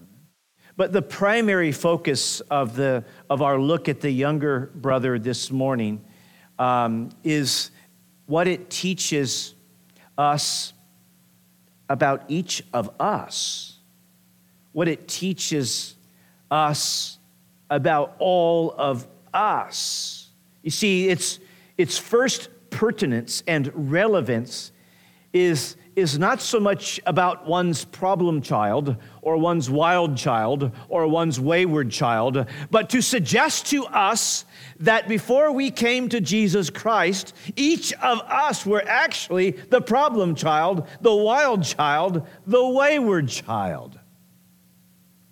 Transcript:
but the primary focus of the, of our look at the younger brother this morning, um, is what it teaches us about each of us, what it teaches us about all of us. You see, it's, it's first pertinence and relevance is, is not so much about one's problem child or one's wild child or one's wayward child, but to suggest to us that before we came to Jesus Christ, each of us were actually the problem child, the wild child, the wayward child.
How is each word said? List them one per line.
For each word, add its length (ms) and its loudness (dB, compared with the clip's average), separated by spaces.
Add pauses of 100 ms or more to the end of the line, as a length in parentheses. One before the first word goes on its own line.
(800)
but 160 0
the 80 2
primary 720 2
focus 680 -2
of 340 -2
the, 300 0 (240)
of 140 0
our 180 2
look 260 0
at 140 -2
the 100 -2
younger 640 -2
brother 440 0
this 320 -6
morning, 520 -2 (560)
um, 520 0 (120)
is 480 -2 (540)
what 240 0
it 220 -4
teaches 840 -4 (640)
us 560 0 (1160)
about 380 0
each 340 -4 (100)
of 260 -2
us, 800 -6 (920)
what 160 0
it 180 -4
teaches 920 -4 (540)
us 680 0 (500)
about 520 0
all 580 2
of 280 -2 (280)
us. 960 -4 (320)
You 80 -6
see, 400 2
it's, 280 -2 (380)
it's 220 0
first 500 0 (260)
pertinence 720 -2
and 260 0
relevance 1000 0 (600)
is, 440 2 (180)
is 240 0
not 220 0
so 180 0
much 480 -2
about 400 0
one's 380 0
problem 580 0
child 540 0 (260)
or 140 0
one's 340 2
wild 460 2
child 560 0 (160)
or 180 0
one's 320 0
wayward 520 2
child, 560 0 (240)
but 200 2
to 100 2
suggest 680 0
to 200 0
us 580 0 (360)
that 280 2
before 440 2
we 180 -2
came 380 0
to 120 -2
Jesus 480 2
Christ, 640 0 (220)
each 400 0
of 260 0
us 460 -2
were 200 2
actually 640 0
the 280 2
problem 540 2
child, 540 0 (120)
the 140 6
wild 480 2
child, 640 0 (180)
the 240 4
wayward 600 2
child. 720 -6 (1300)